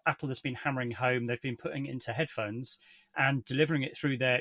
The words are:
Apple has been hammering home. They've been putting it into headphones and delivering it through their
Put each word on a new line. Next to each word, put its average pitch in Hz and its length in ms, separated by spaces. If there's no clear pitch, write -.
Apple 147 220
has 131 120
been 127 140
hammering 127 380
home. 123 340
They've 120 160
been 123 160
putting - 260
it 139 60
into 123 240
headphones 117 640
and 135 300
delivering 147 380
it - 120
through 135 220
their 123 240